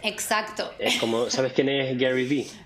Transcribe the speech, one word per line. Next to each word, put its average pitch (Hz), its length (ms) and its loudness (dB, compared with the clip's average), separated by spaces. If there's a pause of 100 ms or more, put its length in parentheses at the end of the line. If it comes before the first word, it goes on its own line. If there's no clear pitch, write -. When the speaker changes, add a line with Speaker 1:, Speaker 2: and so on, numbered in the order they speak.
Speaker 1:
Exacto. 214 760 -4
Speaker 2:
es 113 200 2
como, 113 300 2
¿sabes 131 240 0
quién 135 160 4
es 135 280 0
Gary 127 300 2
Vee? 131 200 0 (180)